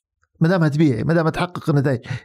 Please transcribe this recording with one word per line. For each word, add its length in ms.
ما 100
دام 180
تبيع، 360
ما 100
دام 160
تحقق 400
نتائج، 300